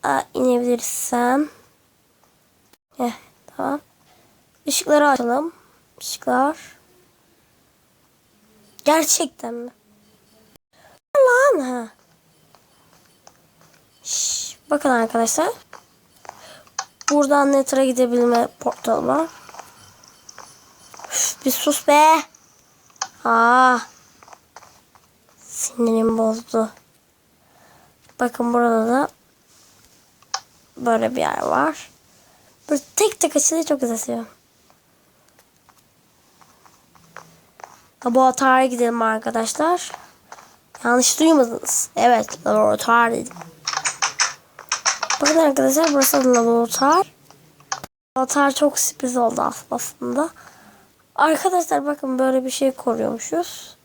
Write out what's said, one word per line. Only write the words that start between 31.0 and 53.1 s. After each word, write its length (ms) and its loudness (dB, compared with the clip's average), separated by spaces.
bir 40 -4
yer 220 -2
var. 480 -2
Böyle 120 -2
tek 240 0
tek 160 0
açılıyor, 280 0
çok 160 -2
güzel 160 -4
seviyorum. 320 -8
Laboratuvara 580 4
gidelim 380 0
arkadaşlar. 880 -2
Yanlış 360 2
duymadınız. 760 2
Evet, 500 2
laboratuvar 680 2
dedim. 220 -6
Bakın 180 2
arkadaşlar, 560 2
burası 300 2
da 100 4
laboratuvar. 800 2
Laboratuvar 340 0
çok 280 0
sürpriz 380 -4
oldu 260 0
as-, 280 -6
aslında. 600 -6
Arkadaşlar 720 0
bakın 320 -4
böyle 260 2
bir 60 -4
şey 220 0
koruyormuşuz. 1120 -6